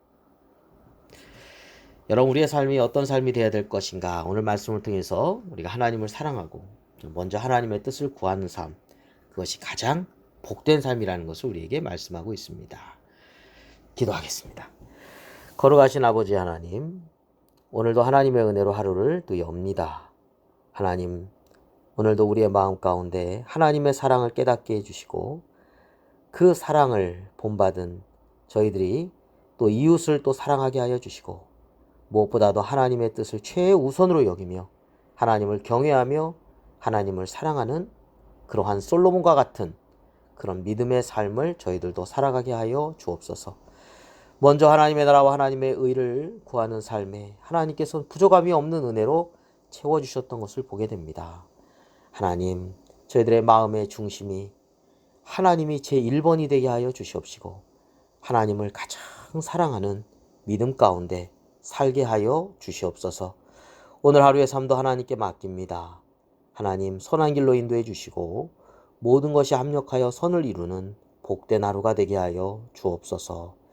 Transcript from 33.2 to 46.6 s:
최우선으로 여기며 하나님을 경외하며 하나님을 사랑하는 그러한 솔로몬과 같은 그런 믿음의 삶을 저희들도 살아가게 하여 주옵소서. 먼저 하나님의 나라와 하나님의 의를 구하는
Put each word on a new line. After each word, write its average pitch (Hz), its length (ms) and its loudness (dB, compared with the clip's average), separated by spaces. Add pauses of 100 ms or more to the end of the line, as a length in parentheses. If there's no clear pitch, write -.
최우선으로 180 840 4
여기며 90 440 -6 (460)
하나님을 107 460 0
경외하며 139 720 0 (460)
하나님을 98 480 -4
사랑하는 147 640 -4 (580)
그러한 101 320 -2
솔로몬과 175 560 4
같은 104 400 -2 (600)
그런 92 280 -8
믿음의 120 400 0
삶을 113 560 -4
저희들도 90 460 -6
살아가게 127 480 -2
하여 131 440 -4
주옵소서. - 600 -12 (840)
먼저 147 320 8
하나님의 151 340 6
나라와 139 280 8
하나님의 135 440 0
의를 131 680 -2
구하는 113 360 -4